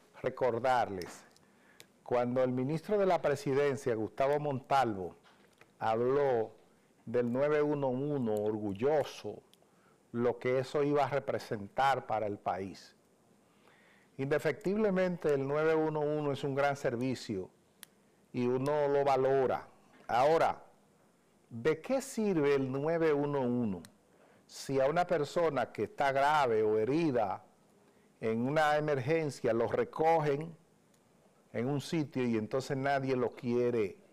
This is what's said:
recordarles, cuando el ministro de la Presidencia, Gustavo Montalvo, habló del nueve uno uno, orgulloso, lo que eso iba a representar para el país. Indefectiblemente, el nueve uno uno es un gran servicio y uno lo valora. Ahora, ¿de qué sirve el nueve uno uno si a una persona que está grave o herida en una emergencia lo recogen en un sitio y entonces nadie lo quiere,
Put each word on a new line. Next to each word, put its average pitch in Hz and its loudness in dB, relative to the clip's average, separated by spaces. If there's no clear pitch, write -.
recordarles, 117 0
cuando 123 0
el 127 2
ministro 151 -2
de 196 2
la 175 4
Presidencia, 139 0
Gustavo 135 0
Montalvo, 127 -2
habló 120 2
del 120 0
nueve 147 2
uno 147 0
uno, 131 -2
orgulloso, 107 -2
lo 120 0
que 127 0
eso 143 0
iba 147 2
a 131 -2
representar 127 -2
para 110 -2
el 104 -6
país. 95 -8
Indefectiblemente, 175 0
el 135 -2
nueve 156 0
uno 156 0
uno 147 -2
es - -6
un 139 -2
gran 143 2
servicio 120 -4
y 123 -2
uno 143 0
lo 143 2
valora. 135 2
Ahora, 135 2
¿de 151 -2
qué 262 -2
sirve 165 2
el 131 0
nueve 160 2
uno 143 0
uno 120 0
si - -4
a 131 4
una 170 2
persona 147 0
que 110 -4
está 139 0
grave 135 2
o 107 2
herida 117 0
en 113 -2
una 151 2
emergencia 147 -2
lo 117 0
recogen 151 0
en 117 -4
un 143 -2
sitio 135 -2
y 117 2
entonces 131 -2
nadie 135 0
lo 120 0
quiere, 120 0